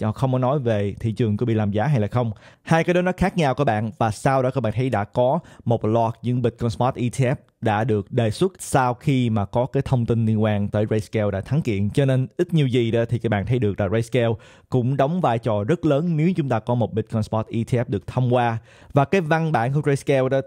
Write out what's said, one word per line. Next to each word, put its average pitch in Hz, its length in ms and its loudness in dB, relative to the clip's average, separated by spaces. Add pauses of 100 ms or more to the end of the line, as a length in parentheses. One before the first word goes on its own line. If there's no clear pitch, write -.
họ 107 100 0
không 131 200 -2
có 127 60 0
nói 127 200 0
về 104 420 0
thị 110 120 -2
trường 104 240 0
có 123 100 -2
bị 113 80 0
làm 107 160 2
giá 107 160 0
hay 143 140 2
là 101 60 0
không. 117 240 -2 (320)
Hai 165 220 2
cái 175 100 2
đó 180 80 2
nó 180 140 0
khác 190 200 0
nhau 143 180 2
các 143 100 0
bạn. 110 340 0
Và 113 120 2
sau 135 320 0
đó 127 80 0
các 135 100 -2
bạn 110 160 -2
thấy 127 140 -2
đã 104 140 -2
có 127 340 0 (260)
một 113 200 0
loạt 113 380 0
những 123 200 -2
Bitcoin 117 280 -2
Spot 123 240 0
E 120 140 -2
T - 80 -6
F 131 180 2 (260)
đã 110 240 0
được 107 280 -2
đề 113 180 2
xuất 185 280 0
sau 127 360 0
khi 127 360 0
mà 104 140 0
có 120 220 -2
cái 135 200 -2
thông 117 200 0
tin 117 200 2
liên 110 160 2
quan 104 260 0
tới 107 180 0
Grayscale 104 440 -2
đã 95 100 -4
thắng 143 220 -2
kiện. 101 280 0
Cho 143 140 2
nên 127 220 0 (100)
ít 175 180 -2
nhiều 147 120 4
gì 117 240 2
đó 117 180 2
thì 120 100 0
các 117 100 -2
bạn 101 180 0
thấy 123 120 0
được 104 220 -2
là 101 80 0
Grayscale 117 440 0 (360)
cũng 127 280 0
đóng 147 240 0
vai 120 180 2
trò 104 260 0
rất 160 220 0
lớn 156 300 2
nếu 160 200 2
chúng 143 120 -2
ta 117 120 0
có 123 140 -4
một 113 180 -2
Bitcoin 110 300 -4
Spot 110 240 -4
E 113 180 -6
T - 60 -8
F 120 180 0
được 101 180 -4
thông 127 280 0
qua. 117 240 0 (340)
Và 139 120 4
cái 196 160 2
văn 160 320 0
bản 120 200 0
của 151 80 0
Grayscale 139 480 0
đó 135 180 0